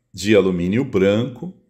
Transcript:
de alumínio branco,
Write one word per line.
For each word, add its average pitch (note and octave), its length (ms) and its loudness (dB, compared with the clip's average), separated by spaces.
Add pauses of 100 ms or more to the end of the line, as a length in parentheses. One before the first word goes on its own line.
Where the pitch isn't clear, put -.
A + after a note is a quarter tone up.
(120)
de G2+ 240 0
alumínio F#2 480 0
branco, A2+ 680 -2 (160)